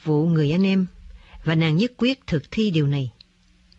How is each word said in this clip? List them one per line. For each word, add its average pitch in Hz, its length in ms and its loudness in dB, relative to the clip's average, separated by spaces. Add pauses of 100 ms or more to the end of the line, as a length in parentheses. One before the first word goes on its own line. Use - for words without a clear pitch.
vụ 151 240 0
người 156 240 2
anh 190 140 2
em, 190 200 2 (580)
và 160 120 0
nàng 160 220 2
nhất 240 200 0
quyết 254 300 -2
thực 151 240 -4
thi 214 200 0
điều 151 160 0
này. 139 240 -2 (680)